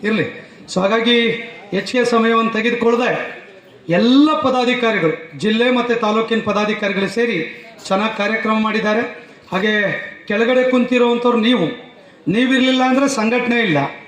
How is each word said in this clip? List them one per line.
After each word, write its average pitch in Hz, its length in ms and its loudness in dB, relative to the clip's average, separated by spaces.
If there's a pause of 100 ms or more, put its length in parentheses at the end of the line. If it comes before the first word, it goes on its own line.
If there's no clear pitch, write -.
ಇರಲಿ. 208 200 0 (440)
So - 140 -4
ಹಾಗಾಗಿ 226 320 2 (580)
ಹೆಚ್ಚಿಗೆ 226 300 0 (100)
ಸಮಯವನ್ನು 226 440 2
ತೆಗೆದುಕೊಳ್ಳದೆ 233 520 0 (920)
ಎಲ್ಲ 262 280 6 (160)
ಪದಾಧಿಕಾರಿಗಳು, 240 720 0 (280)
ಜಿಲ್ಲೆ 220 340 2
ಮತ್ತು 240 260 0
ತಾಲೂಕಿನ 220 460 0
ಪದಾಧಿಕಾರಿಗಳು 196 640 -2
ಸೇರಿ 233 220 0 (500)
ಚೆನ್ನಾಗಿ 208 340 -2
ಕಾರ್ಯಕ್ರಮ 220 360 -2 (100)
ಮಾಡಿದ್ದಾರೆ. 214 360 0 (480)
ಹಾಗೆ 208 220 0 (540)
ಕೆಳಗಡೆ 233 420 2
ಕುಂತಿರೋವಂಥವ್ರು 240 800 2
ನೀವು, 220 180 2 (680)
ನೀವಿರಲಿಲ್ಲ 254 560 2
ಅಂದರೆ 269 160 2 (100)
ಸಂಘಟನೆ 233 500 0
ಇಲ್ಲ 156 120 2 (300)